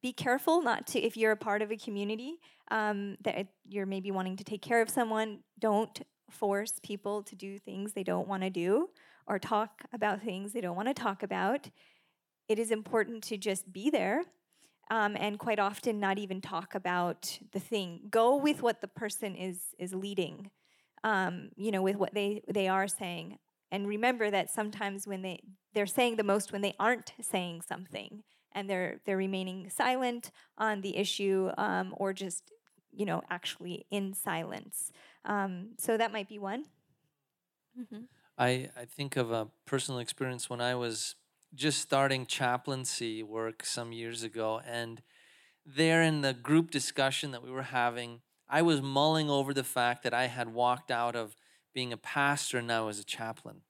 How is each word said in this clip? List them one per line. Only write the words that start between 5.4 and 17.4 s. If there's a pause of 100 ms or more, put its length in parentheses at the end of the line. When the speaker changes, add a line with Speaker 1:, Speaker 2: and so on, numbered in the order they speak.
Speaker 1:
don't (260)
force
people
to
do
things
they
don't
wanna
do (400)
or
talk (100)
about
things
they
don't
wanna
talk
about. (760)
It
is
important
to
just
be
there, (680)
um,
and
quite
often
not
even
talk
about (140)